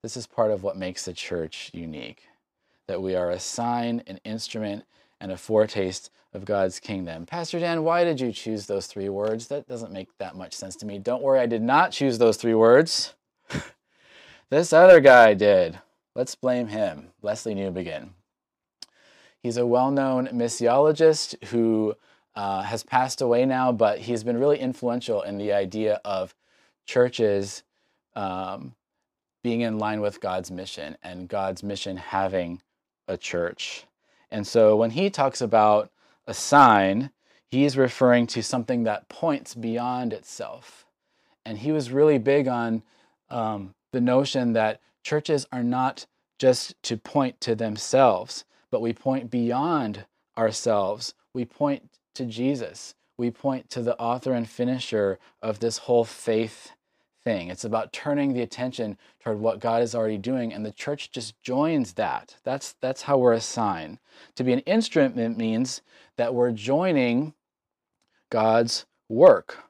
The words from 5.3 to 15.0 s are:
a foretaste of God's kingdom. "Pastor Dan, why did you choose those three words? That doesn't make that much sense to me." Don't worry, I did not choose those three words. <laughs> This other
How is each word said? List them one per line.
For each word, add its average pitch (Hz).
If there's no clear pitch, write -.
a 92
foretaste 107
of 98
God's 98
kingdom. 85
"Pastor 170
Dan, 165
why 170
did 160
you 123
choose 107
those 98
three 98
words? 110
That 139
doesn't 113
make 95
that 92
much 92
sense 95
to -
me." 101
Don't 120
worry, 135
I 123
did 117
not 143
choose 135
those 113
three 113
words. 120
<laughs> -
This 160
other 170